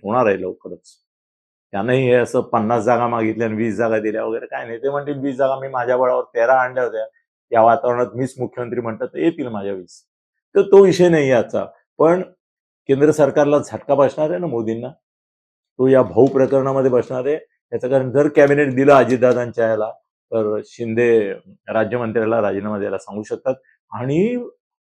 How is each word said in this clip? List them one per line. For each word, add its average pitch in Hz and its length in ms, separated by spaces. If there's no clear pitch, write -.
होणार 117 220
आहे 98 160
लवकरच. 90 560
त्यांनाही 123 320
हे 123 100
असं 120 280
पन्नास 113 420
जागा 120 240
मागितल्या 113 400
आणि 107 80
वीस 110 200
जागा 113 240
दिल्या 110 260
वगैरे 117 200
काय 135 220
नाही. 117 100
ते 135 120
म्हणतील, 143 300
"वीस 135 160
जागा 135 240
मी 135 80
माझ्या 123 300
बळावर 127 260
तेरा 120 300
आणल्या 127 300
होत्या, 110 220
या 113 100
वातावरणात 120 440
मीच 127 240
मुख्यमंत्री," 120 420
म्हणतात, 117 260
तर 135 100
येतील 156 300
माझ्या 101 260
वीस. - 320
तर 196 60
तो 196 220
विषय 180 260
नाही 147 200
याचा. 101 360
पण 170 240
केंद्र 139 240
सरकारला 147 480
झटका - 360
बसणार 143 340
आहे 180 100
ना 175 80
मोदींना, 117 400
तो 131 100
या 131 140
भाऊ 107 240
प्रकरणामध्ये 135 680
बसणार 127 340
आहे 147 100
याचं. 120 180
कारण 131 220
जर 143 160
कॅबिनेट 143 480
दिलं 139 180
अजितदादांच्या 123 720
याला, 110 240
तर 107 320
शिंदे 113 680
राज्यमंत्र्याला 110 760
राजीनामा 101 380
द्यायला 98 180
सांगू 101 260
शकतात. 120 300
आणि 147 440